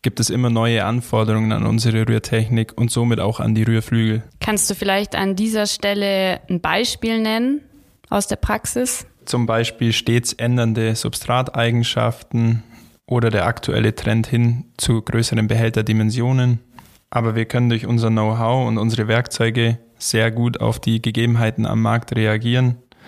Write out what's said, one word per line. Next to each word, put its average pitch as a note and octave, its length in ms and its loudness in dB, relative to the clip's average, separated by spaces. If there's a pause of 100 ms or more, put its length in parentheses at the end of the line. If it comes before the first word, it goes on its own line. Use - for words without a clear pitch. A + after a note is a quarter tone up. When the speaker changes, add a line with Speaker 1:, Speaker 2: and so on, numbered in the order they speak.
Speaker 1:
gibt - 180 -2
es A2+ 80 0
immer B2 220 0
neue A2+ 340 2
Anforderungen A2 680 0
an G#2+ 120 0
unsere A2 420 2
Rührtechnik A2+ 680 0
und A#2 140 0
somit A#2 280 0
auch G#2 220 -2
an A2 140 0
die A2 80 2
Rührflügel. A2+ 640 0 (160)
Speaker 2:
Kannst G#3 280 -2
du G3+ 60 -2
vielleicht G3 400 -2
an G3 220 -2
dieser G#3+ 280 0
Stelle G3+ 760 -2 (100)
ein F3 100 -2
Beispiel A3+ 640 -2
nennen A#3 400 -2 (480)
aus G3+ 160 -2
der - 100 -4
Praxis? - 720 -4 (180)
Speaker 1:
Zum A#2+ 220 0
Beispiel A2+ 480 0
stets A#2 400 0
ändernde A2+ 640 0
Substrateigenschaften A#2 1700 -2 (440)
oder A#2 240 0
der G2 160 0
aktuelle A2 480 0
Trend A2+ 320 0
hin A#2+ 400 2 (100)
zu - 240 0
größeren A2+ 480 0
Behälterdimensionen. A2+ 1120 2 (500)
Aber A2+ 280 0
wir A2+ 100 0
können A#2+ 240 2
durch A2+ 160 0
unser A2+ 240 2
Know-how A2+ 580 2
und A2+ 80 0
unsere A2 320 0
Werkzeuge A#2 680 0 (180)
sehr A2+ 340 0
gut A#2+ 300 -2
auf A2+ 180 0
die A2+ 220 0
Gegebenheiten A#2 640 0
am A2+ 160 0
Markt A2+ 340 0
reagieren A#2 640 2 (320)